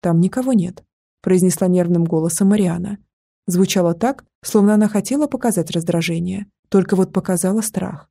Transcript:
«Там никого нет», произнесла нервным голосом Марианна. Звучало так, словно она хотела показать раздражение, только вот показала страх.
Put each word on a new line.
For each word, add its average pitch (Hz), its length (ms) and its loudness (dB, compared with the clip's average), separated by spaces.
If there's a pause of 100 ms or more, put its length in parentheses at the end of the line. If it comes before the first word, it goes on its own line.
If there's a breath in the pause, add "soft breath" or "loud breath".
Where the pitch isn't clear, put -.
«Там 170 200 2
никого 254 320 0
нет», 180 320 -2 (380)
произнесла 185 460 2
нервным 175 360 2
голосом 165 440 0
Марианна. 196 500 0 (480)
Звучало 180 480 2
так, 240 300 -4 (180)
словно 208 320 4
она 214 140 4
хотела 240 380 -2
показать 233 440 -2
раздражение, 170 760 -4 (220)
только 190 280 2
вот 185 160 0
показала 190 480 -2
страх. 185 500 -8